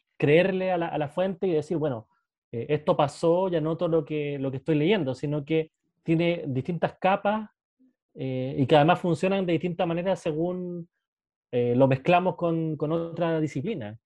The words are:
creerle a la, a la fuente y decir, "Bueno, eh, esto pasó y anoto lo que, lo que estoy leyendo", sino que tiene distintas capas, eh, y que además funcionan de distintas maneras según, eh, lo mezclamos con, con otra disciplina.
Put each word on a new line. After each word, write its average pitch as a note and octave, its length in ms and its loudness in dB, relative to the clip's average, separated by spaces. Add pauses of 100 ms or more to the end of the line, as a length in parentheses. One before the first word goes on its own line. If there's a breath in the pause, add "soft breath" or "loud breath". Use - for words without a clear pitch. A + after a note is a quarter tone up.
(180)
creerle F#3 540 2
a F3 60 0
la, E3+ 100 -2
a D3 100 -4
la D3 100 -2
fuente F#3 380 -4
y F3+ 60 2
decir, D#3 260 0
"Bueno, C3+ 300 -4 (440)
eh, A#2 180 -6
esto D3+ 260 0
pasó E3+ 520 2
y F3 80 0
anoto D#3+ 320 -2
lo D#3+ 160 2
que, D3 340 -4
lo C3+ 120 -4
que C3+ 80 -6
estoy D#3 180 0
leyendo", D3+ 380 2
sino D3 300 -4
que D#3+ 280 -2 (300)
tiene E3+ 460 0
distintas D3 500 -4
capas, G3+ 520 0 (640)
eh, C3 440 -6
y C#3 80 4
que D#3+ 100 6
además E3+ 240 6
funcionan F#3+ 460 0
de E3+ 80 0
distintas F3 320 -2
maneras F3 340 -2
según, F3 680 -6 (640)
eh, A#2+ 240 0
lo C3+ 120 6
mezclamos F3 480 2
con, E3 400 -2
con D3+ 160 -4
otra E3 480 -2
disciplina. C#3+ 640 -6